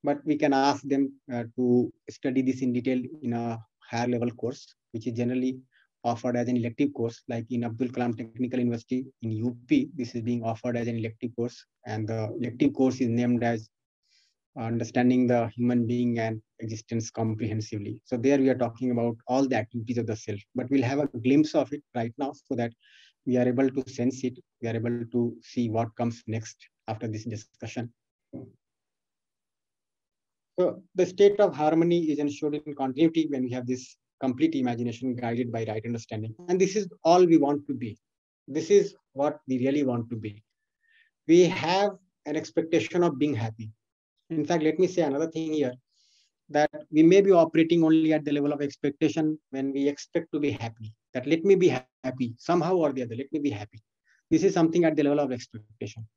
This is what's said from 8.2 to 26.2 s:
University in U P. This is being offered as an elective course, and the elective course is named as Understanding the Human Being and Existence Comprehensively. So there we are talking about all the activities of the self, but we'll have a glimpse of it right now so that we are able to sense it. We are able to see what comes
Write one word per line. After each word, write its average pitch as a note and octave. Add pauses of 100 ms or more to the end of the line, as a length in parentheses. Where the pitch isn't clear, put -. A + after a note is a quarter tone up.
University A#2+ (160)
in A2+
U A#2 (100)
P. C3+
This B2
is A#2+
being A#2+
offered A#2
as A#2
an A#2
elective A2+
course, A#2+ (200)
and A2
the A2
elective B2
course C3
is B2
named A#2+
as A#2 (880)
Understanding B2
the A#2
Human A#2+
Being A#2+
and A2 (180)
Existence A2
Comprehensively. A2
So -
there C3
we C3+
are B2+
talking B2
about A#2 (100)
all C3+
the B2+
activities A#2
of A2+
the A2
self, G#2 (160)
but B2
we'll C#3
have C3+
a C3
glimpse C3
of C#3+
it D3 (100)
right A#2
now C#3 (140)
so C3+
that A#2 (540)
we B2
are B2
able B2+
to C3+
sense C3
it. B2+ (220)
We A#2
are A2+
able A#2+
to A#2+
see A#2+
what A2+
comes A#2+